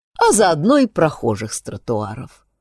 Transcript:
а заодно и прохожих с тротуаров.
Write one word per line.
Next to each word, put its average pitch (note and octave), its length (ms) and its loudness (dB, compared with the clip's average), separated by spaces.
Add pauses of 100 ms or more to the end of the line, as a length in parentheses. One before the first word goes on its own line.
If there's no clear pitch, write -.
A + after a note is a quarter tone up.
(200)
а A4 120 4
заодно G3 460 4
и C4+ 80 4
прохожих A2+ 680 -2
с - 100 -10
тротуаров. - 840 -8 (160)